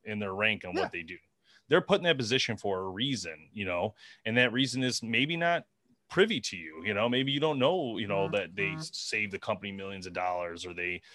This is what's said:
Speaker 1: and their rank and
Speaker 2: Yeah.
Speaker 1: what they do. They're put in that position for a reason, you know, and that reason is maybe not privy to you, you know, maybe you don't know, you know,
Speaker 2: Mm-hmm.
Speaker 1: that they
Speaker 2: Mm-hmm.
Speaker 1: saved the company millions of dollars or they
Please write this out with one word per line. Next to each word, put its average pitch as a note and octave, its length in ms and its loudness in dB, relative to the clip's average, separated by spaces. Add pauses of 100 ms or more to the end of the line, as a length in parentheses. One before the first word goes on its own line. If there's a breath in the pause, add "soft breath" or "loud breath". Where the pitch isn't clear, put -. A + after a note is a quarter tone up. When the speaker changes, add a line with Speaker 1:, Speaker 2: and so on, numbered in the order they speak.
Speaker 1:
and G#2+ 160 -4
their G2 140 -2
rank G#2 300 2
and F2+ 100 -6
Speaker 2:
Yeah. F#2+ 80 0
Speaker 1:
what F#2 100 -4
they F2 100 -6
do. E2+ 140 -14 (520 soft breath)
They're E3 120 8
put F#3 180 4
in - 60 -4
that E3 140 4
position A#2+ 380 2
for G2 240 -2
a F#2+ 100 -4
reason, F#2 600 -4
you G2+ 120 -6
know, F#2 300 0 (320 soft breath)
and A2+ 100 0
that B2 160 6
reason B2+ 300 0
is B2+ 200 0
maybe B2+ 340 0
not E3+ 280 0 (460)
privy F#3+ 300 4
to - 160 -6
you, D#2+ 280 -12
you G#2 80 0
know, G#2 160 4
maybe C3+ 240 2
you C#3+ 80 0
don't D3+ 180 2
know, C3+ 380 2
you G#2 100 -4
know, G2 180 2
Speaker 2:
Mm-hmm. F#2+ 120 0
Speaker 1:
that F2+ 180 -2
they G2 180 -2
Speaker 2:
Mm-hmm. D#2+ 80 -6
Speaker 1:
saved G#2 520 -4
the F#2+ 60 -6
company G2+ 340 -4
millions G2 340 -8
of F2+ 60 -8
dollars F2 540 -2
or F2+ 80 -10
they F2 260 -4 (140 soft breath)